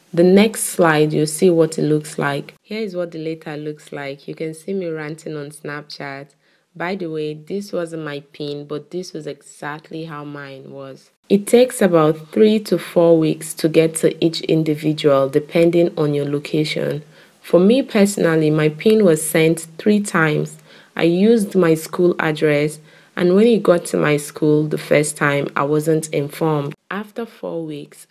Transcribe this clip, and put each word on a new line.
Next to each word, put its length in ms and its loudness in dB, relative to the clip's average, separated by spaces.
The 80 4
next 420 4
slide, 480 2
you'll 140 0
see 240 2
what 260 2
it 60 -2
looks 360 -2
like. 440 -4
Here 200 -10
is 120 -10
what 160 -8
the 80 -14
letter 380 -10
looks 340 -12
like. 380 -12
You 80 -12
can 180 -8
see 200 -10
me 120 -6
ranting 500 -10
on 140 -12
Snapchat. 760 -14
By 200 -6
the 140 -8
way, 260 -8
this 380 -10
wasn't 320 -6
my 160 -10
pin, 340 -10
but 260 -12
this 200 -10
was 140 -12
exactly 800 -14
how 200 -12
mine 460 -16
was. 400 -18
It 180 2
takes 340 4
about 500 2
three 300 4
to 180 -2
four 400 4
weeks 360 -2
to 140 0
get 280 2
to 280 0
each 180 0
individual, 840 0
depending 680 2
on 180 0
your 120 -2
location. 800 -4
For 200 4
me 220 6
personally, 680 2
my 200 2
pin 340 2
was 220 4
sent 420 2
three 220 2
times. 580 -2
I 80 0
used 500 4
my 200 4
school 440 -2
address, 600 0
and 180 2
when 120 6
it 160 4
got 240 2
to 100 -4
my 200 2
school 500 0
the 120 -4
first 380 -2
time, 380 -2
I 80 -2
wasn't 500 0
informed. 640 -4
After 340 -10
four 400 -10
weeks, 460 -16